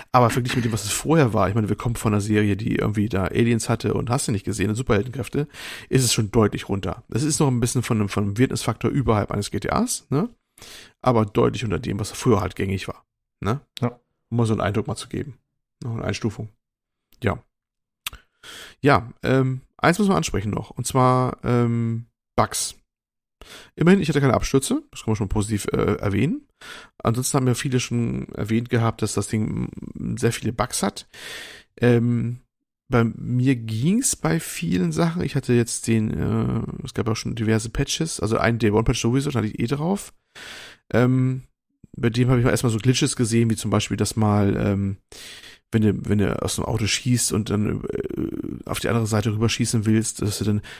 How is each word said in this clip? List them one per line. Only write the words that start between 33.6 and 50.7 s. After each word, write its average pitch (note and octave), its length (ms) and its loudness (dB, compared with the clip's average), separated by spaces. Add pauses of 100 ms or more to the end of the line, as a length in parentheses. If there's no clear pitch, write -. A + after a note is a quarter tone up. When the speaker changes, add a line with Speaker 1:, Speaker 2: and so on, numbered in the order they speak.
Speaker 1:
bei D#3+ 240 0
vielen E3+ 520 -2
Sachen. E3 300 0
Ich C#3 140 -4
hatte C3 160 0
jetzt A#2+ 340 0
den, A2 260 2
äh, A2+ 720 -2
es - 100 -12
gab - 140 -2
auch A2+ 80 0
schon B2 180 -6
diverse A2 340 0
Patches, - 520 -4
also G#2+ 180 0
einen A#2 200 2
Day A2 120 4
One A2 140 2
Patch - 160 0
sowieso, C3 300 0
den C3+ 80 -2
hatte G#2+ 100 0
ich - 120 -6
eh A#2 60 0
drauf. D3 460 -2 (800)
Ähm, B2+ 500 2 (540)
bei A#2+ 140 2
dem A#2+ 180 2
habe B2+ 120 6
ich A#2 40 2
mal B2 60 6
erstmal A#2 220 2
so A2 60 0
Glitches B2+ 380 2
gesehen, A#2 340 2
wie A2 60 2
zum - 140 -4
Beispiel, G#2 260 0
dass G#2 200 -2
mal, G#2 400 4
ähm, G2 400 0 (760)
wenn A2 100 4
du, G#2 260 2
wenn G#2 100 2
du - 240 2
aus - 140 -4
dem - 80 -2
Auto A2 220 -2
schießt - 460 0
und G#2 180 0
dann, G#2 340 0
äh, - 840 -6
auf - 120 -6
die - 80 -2
andere A2+ 180 2
Seite G#2+ 260 0
rüberschießen A2 540 0
willst, A2 360 0
dass G2+ 160 -2
du G#2 60 -2
dann G#2 180 0 (180)